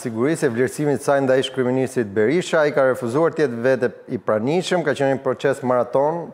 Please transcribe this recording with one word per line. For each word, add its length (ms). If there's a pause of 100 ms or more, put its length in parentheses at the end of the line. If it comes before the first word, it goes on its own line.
sigurisë, 420
e 80
vlerësimit 460
të 60
saj 180
ndaj 160
ish 100
kryeministrit 640
Berisha. 460
Ai 160
ka 80
refuzuar 500
të 80
jetë 220
vete 240 (240)
i 80
pranishëm, 680
ka 80
qenë 220
një 80
proces 420
maraton 680